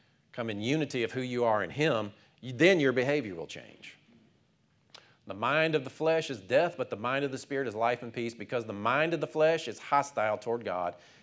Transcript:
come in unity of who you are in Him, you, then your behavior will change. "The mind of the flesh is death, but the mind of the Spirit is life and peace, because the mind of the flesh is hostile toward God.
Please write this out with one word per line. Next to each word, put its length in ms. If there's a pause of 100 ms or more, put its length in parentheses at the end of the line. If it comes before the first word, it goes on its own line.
(320)
come 180
in 120
unity 420
of 80
who 100
you 220
are 200
in 60
Him, 420 (300)
you, 120
then 260
your 120
behavior 440
will 100
change. 540 (1300)
"The 80
mind 400
of 80
the 80
flesh 400
is 80
death, 360
but 140
the 60
mind 280
of 80
the 60
Spirit 300
is 80
life 260
and 100
peace, 220
because 320
the 80
mind 400
of 80
the 60
flesh 400
is 100
hostile 640
toward 260
God. 300 (280)